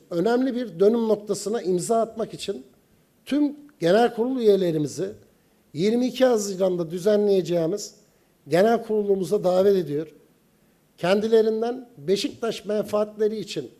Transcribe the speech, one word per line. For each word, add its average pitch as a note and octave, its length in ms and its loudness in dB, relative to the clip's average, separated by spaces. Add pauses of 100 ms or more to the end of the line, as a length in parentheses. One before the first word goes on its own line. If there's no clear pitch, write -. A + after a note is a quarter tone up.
önemli A#3 460 0
bir G#3+ 240 -6
dönüm A3 280 4
noktasına G#3 540 -2
imza F3+ 400 0
atmak A3+ 320 -6
için - 320 -10 (600)
tüm D4 300 -2 (240)
genel A3 360 4
kurul B3+ 240 -2
üyelerimizi F3 680 2 (640)
yirmi A3 340 0
iki B3+ 180 0
Haziran'da F#3+ 680 0
düzenleyeceğimiz F#3 1040 0 (520)
genel G#3 360 2
kurulumuza G3+ 600 0
davet F#3+ 320 4
ediyor. D#3 320 -2 (920)
Kendilerinden A3 1000 0
Beşiktaş G3+ 680 -4
menfaatleri G#3+ 720 -2
için D3+ 400 -8